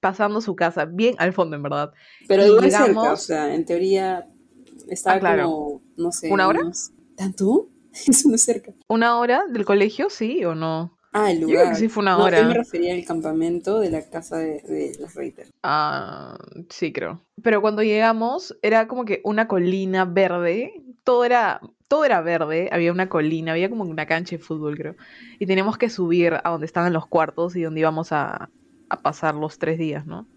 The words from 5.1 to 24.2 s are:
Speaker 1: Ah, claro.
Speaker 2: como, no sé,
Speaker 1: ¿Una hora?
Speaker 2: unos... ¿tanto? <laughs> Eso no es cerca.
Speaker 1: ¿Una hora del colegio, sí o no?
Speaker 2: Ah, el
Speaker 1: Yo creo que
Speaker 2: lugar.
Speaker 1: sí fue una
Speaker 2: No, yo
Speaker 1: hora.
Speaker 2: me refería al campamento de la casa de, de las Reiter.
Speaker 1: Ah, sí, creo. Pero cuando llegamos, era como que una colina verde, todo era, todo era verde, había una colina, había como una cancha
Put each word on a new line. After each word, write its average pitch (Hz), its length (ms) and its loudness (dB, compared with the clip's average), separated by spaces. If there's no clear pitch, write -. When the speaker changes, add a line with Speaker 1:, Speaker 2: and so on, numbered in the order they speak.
Speaker 1:
Ah, 190 40 0
claro. 170 240 2
Speaker 2:
como, 151 380 -4
no 175 160 -4
sé, 165 180 -4
Speaker 1:
¿Una 196 180 4
hora? 330 140 2
Speaker 2:
unos... - 300 -8
¿tanto? 196 520 0
<laughs> - 260 -8
Eso - 220 6
no 226 60 4
es 226 80 2
cerca. 220 300 -2
Speaker 1:
¿Una 233 300 2
hora 240 320 2
del 226 140 -4
colegio, 208 460 2
sí 247 340 -4
o 165 100 -2
no? 160 420 -4
Speaker 2:
Ah, 208 160 2
el 170 100 0
Speaker 1:
Yo 160 80 -2
creo 160 100 4
que 170 60 8
Speaker 2:
lugar. 196 120 2
Speaker 1:
sí 220 140 2
fue 214 120 -4
una 196 100 4
Speaker 2:
No, 180 80 4
yo 196 40 6
Speaker 1:
hora. 185 240 6
Speaker 2:
me - 60 2
refería 180 400 -2
al 180 100 -6
campamento 165 760 -2
de 190 100 0
la 160 180 -2
casa 165 300 -10
de, 156 240 -6
de 151 360 -6
las 165 160 -14
Reiter. - 320 -12
Speaker 1:
Ah, 143 760 -4
sí, - 200 -6
creo. - 320 -8
Pero 220 180 2
cuando 214 220 0
llegamos, 226 800 0
era 220 260 2
como 247 160 -8
que 202 180 -4
una 214 240 0
colina 190 600 0
verde, 180 680 0
todo 240 220 4
era, 240 340 2
todo 294 200 2
era 196 160 2
verde, 165 500 -2
había 170 200 2
una 185 180 -2
colina, 160 420 -2
había 175 160 0
como 220 160 -6
una 156 220 -6
cancha 170 300 -4